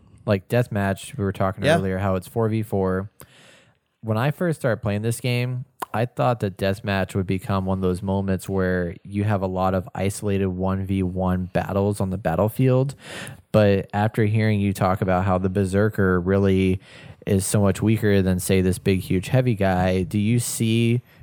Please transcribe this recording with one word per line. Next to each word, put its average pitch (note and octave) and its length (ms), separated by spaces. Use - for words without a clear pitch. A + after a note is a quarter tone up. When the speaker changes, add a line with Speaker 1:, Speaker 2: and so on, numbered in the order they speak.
Speaker 1:
like, G2+ 240
deathmatch, G2+ 680
we G2+ 60
were F#2+ 80
talking F#2+ 320
Speaker 2:
Yeah. C#3 120
Speaker 1:
earlier, F#2+ 220
how G2 160
it's F#2 140
four A2+ 200
v A2 140
four. F#2+ 480
When A2 140
I B2+ 140
first E3 300
started A#2 200
playing G#2 220
this A#2 180
game, B2 440
I A2 140
thought B2+ 340
that G2 160
deathmatch G2 600
would F#2+ 100
become F#2+ 400
one F#2+ 120
of F#2+ 40
those F#2 200
moments G2 460
where F#2 540
you G2+ 220
have G#2 180
a F#2+ 40
lot F#2 280
of F#2 200
isolated G2 540
one F#2+ 380
v F#2+ 160
one F#2 440
battles G2 540
on F#2+ 100
the F#2 80
battlefield. B2+ 760
But G2+ 420
after G#2+ 340
hearing G#2+ 340
you G2+ 120
talk F#2 280
about F#2 240
how F#2+ 140
the F#2 100
Berserker G2 720
really F#2+ 580
is G2 180
so - 160
much G2 220
weaker G#2 400
than, F#2 160
say, F#2+ 220
this F#2 180
big, F#2+ 220
huge, F#2 280
heavy B2+ 260
guy, F#2 480
do F#2 160
you A2 200
see A#2 640